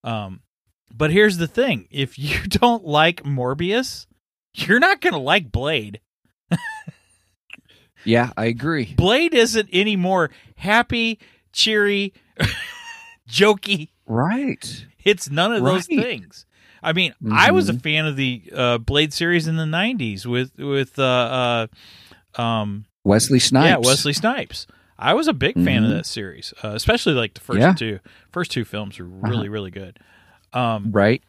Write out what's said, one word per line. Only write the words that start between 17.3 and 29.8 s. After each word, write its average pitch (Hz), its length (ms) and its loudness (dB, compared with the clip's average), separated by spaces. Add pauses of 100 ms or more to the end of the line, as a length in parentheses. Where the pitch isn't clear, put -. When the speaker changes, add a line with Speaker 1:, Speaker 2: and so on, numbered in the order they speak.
Speaker 1:
I 175 200 6
was 359 160 4
a - 60 0
Speaker 2:
Mm-hmm. 123 60 -4
Speaker 1:
fan 156 260 -2
of 147 100 -2
the, 127 280 -2 (100)
uh, 123 240 2
Blade 143 340 0
series 170 360 0
in 160 80 -2
the 160 100 -2
nineties 156 640 -4
with, 127 300 -2
with, 139 420 -4
uh, 123 680 0 (720)
uh, - 40 -8
um, 107 440 -4 (180)
Speaker 2:
Wesley 113 360 4
Snipes. 131 300 4
Speaker 1:
yeah, 175 80 4
Wesley 135 360 2
Snipes. - 540 -4 (320)
I 156 160 2
was 302 120 0
a 320 60 0
big - 220 -2
fan 87 280 2
of 117 60 4
Speaker 2:
Mm-hmm. 101 80 0
Speaker 1:
that - 80 -6
series, - 480 -12 (100)
uh, 110 120 -8
especially, 208 400 0
like, 117 180 -2
the - 80 -20
first 95 180 -2
Speaker 2:
Yeah. 170 140 6
Speaker 1:
two. 110 260 -4 (320)
First 175 200 -6
two 117 140 -4
films 104 340 -10
were 90 60 -14
really, 101 420 -4
Speaker 2:
Uh-huh. - 20 -10
Speaker 1:
really 101 220 -8
good. 92 260 -16 (560)